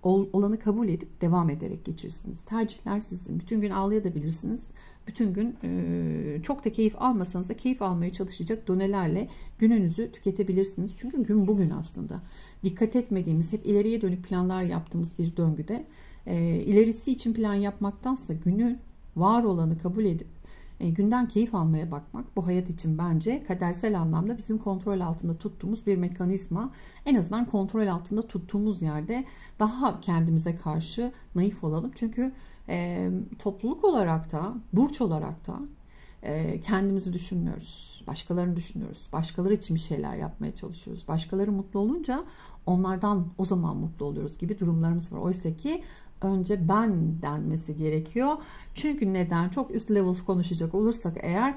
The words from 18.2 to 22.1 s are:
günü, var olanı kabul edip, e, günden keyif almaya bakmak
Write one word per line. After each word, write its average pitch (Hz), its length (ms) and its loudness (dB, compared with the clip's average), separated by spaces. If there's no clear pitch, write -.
günü, 214 440 2
var 220 280 6
olanı 165 340 2
kabul 190 260 0
edip, 165 240 0
e, 170 100 2
günden 220 380 4
keyif 226 260 2
almaya 160 360 4
bakmak - 460 -8